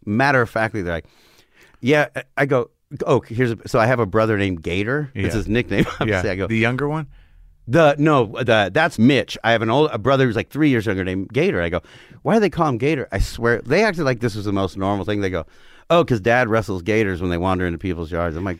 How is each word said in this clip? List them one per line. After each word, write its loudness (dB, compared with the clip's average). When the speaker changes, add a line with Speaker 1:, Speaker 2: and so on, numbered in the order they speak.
Speaker 1:
Matter 2
of -4
factly, -2
they're -4
like, -8
"Yeah." 2
I 2
go, -2
"Oh, 4
here's -2
a," -6
so 0
I 4
have 2
a 2
brother 2
named -2
Gator. -4
That's -2
Speaker 2:
Yeah. -8
Speaker 1:
his -2
nickname. 0
<laughs> -10
Speaker 2:
Yeah. -10
Speaker 1:
Obviously, -2
I -4
go, -4
Speaker 2:
The -2
younger 0
one? -6
Speaker 1:
The, 4
no, 4
the, 2
that's 0
Mitch. 4
I 2
have 2
an 0
old, 4
a -6
brother 2
who's, -2
like, -4
three 2
years 2
younger -2
named -4
Gator. 0
I -2
go, -2
"Why 0
do 6
they 2
call 0
him -2
Gator?" -2
I -4
swear, 0
they 2
acted -2
like 0
this -2
was -6
the -2
most -2
normal -2
thing. -2
They -2
go, -6
"Oh, 4
'cause 0
Dad 2
wrestles -2
gators 0
when -2
they -2
wander 0
into -4
people's -6
yards." -2
I'm -8
like, -6